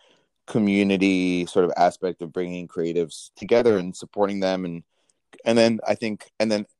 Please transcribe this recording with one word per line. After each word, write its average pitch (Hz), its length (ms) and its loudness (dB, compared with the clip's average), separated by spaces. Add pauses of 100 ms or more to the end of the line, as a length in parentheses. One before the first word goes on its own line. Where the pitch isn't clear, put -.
(460)
community 98 1000 2
sort 92 180 0
of 87 120 0
aspect 87 440 0
of 82 120 -10
bringing 90 340 -6
creatives 85 680 -6
together 117 420 2
and 90 180 -6
supporting 101 440 -4
them. 92 240 -2
And, 85 180 -8 (640)
and 117 120 2
then 113 300 4
I 104 80 0
think, 107 360 -6 (100)
and 110 100 0
then 104 160 -2 (140)